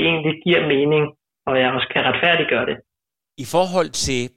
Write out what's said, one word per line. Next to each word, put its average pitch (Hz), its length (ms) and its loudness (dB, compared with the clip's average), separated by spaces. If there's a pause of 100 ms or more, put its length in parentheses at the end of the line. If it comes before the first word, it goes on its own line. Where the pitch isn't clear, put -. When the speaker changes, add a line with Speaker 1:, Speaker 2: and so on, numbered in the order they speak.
Speaker 1:
egentlig 160 360 0
giver 175 180 2 (140)
mening, 147 280 4 (440)
og 139 120 0
jeg 131 160 2
også 123 180 -4
kan 135 160 -2
retfærdiggøre 139 640 0
det. - 60 -6 (680)
Speaker 2:
I - 20 -12 (100)
forhold 175 320 0 (160)
til 131 160 0 (160)